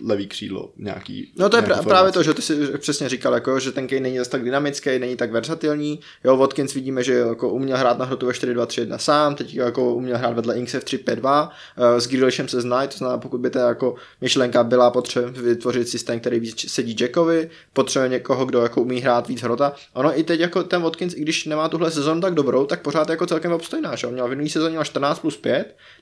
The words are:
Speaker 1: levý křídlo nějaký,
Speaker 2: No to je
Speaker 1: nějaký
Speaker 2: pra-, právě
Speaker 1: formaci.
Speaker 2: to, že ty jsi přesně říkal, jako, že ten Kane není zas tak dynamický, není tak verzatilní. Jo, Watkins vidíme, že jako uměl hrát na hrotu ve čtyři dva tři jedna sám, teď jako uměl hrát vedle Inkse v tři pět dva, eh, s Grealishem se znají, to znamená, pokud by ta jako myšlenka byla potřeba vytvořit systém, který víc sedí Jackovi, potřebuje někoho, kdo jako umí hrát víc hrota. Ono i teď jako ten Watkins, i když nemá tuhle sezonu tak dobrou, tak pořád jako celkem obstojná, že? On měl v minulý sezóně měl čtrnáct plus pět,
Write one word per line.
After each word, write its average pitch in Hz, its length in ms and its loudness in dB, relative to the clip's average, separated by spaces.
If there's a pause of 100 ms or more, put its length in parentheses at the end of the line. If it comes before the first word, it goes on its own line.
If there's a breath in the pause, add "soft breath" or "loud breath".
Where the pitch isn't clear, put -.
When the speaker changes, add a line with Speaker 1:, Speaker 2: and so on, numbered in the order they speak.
Speaker 1:
levý 101 260 -2
křídlo 98 500 -10
nějaký, 101 640 -12
Speaker 2:
No 190 100 4
to 190 80 4
je 233 60 6
Speaker 1:
nějaký - 180 2
Speaker 2:
pra-, 185 80 -2
právě 190 240 6
Speaker 1:
formaci. - 20 0
Speaker 2:
to, 180 80 4
že 151 120 4
ty 240 80 -6
jsi 147 360 -2
přesně 143 300 -4
říkal, 123 260 0
jako, 131 260 0
že 131 120 -4
ten 131 160 -6
Kane 135 120 0
není 127 180 -2
zas 123 100 -2
tak 127 160 -4
dynamický, 139 540 0
není 127 180 -4
tak 117 160 -2
verzatilní. 151 680 -2 (240 loud breath)
Jo, 131 120 6
Watkins 135 380 2
vidíme, 131 280 -4
že 123 120 2
jako 117 340 2
uměl 131 300 0
hrát 123 200 4
na 127 60 -2
hrotu 127 220 -2
ve 123 80 0
čtyři 123 200 -2
dva 117 120 0
tři - 140 -4
jedna 120 180 -4
sám, 147 360 2
teď - 200 -10
jako 123 400 0
uměl 123 240 -2
hrát 120 180 0
vedle 113 220 0
Inkse 123 220 -4
v - 40 -10
tři 131 140 -4
pět - 180 -2
dva, 139 340 2 (460 loud breath)
eh, 120 40 4
s 117 80 -2
Grealishem 131 400 2
se 123 120 -2
znají, 123 280 0
to - 80 -14
znamená, 127 220 -2
pokud 123 220 -6
by 127 100 0
ta 123 180 2
jako 120 260 0 (260 loud breath)
myšlenka 123 440 2
byla 123 260 6
potřeba 123 400 -2
vytvořit 120 580 0
systém, 117 320 -6
který 120 200 0
víc 113 320 -8
sedí 113 280 -2
Jackovi, 165 500 2 (220 loud breath)
potřebuje 131 360 2
někoho, 127 380 0
kdo 127 140 2
jako 117 220 2
umí 123 180 -2
hrát 120 280 2
víc - 140 -6
hrota. 123 300 0 (220 loud breath)
Ono 135 240 2
i 160 60 4
teď 165 160 0
jako 170 220 0
ten 175 200 -2
Watkins, 170 340 -4
i - 40 -6
když 156 240 -2
nemá 156 240 -2
tuhle 165 220 -2
sezonu 160 300 0
tak 185 140 0
dobrou, 139 320 2
tak 170 160 -4
pořád 151 280 0
jako 165 160 -2
celkem 170 260 0
obstojná, 170 440 -4
že? 123 100 -6
On 120 60 -4
měl 123 140 -4
v 120 40 -2
minulý 143 180 -4
sezóně 160 220 0
měl 160 140 -2
čtrnáct 143 340 -2
plus 151 180 -4
pět, 147 400 -2 (260 loud breath)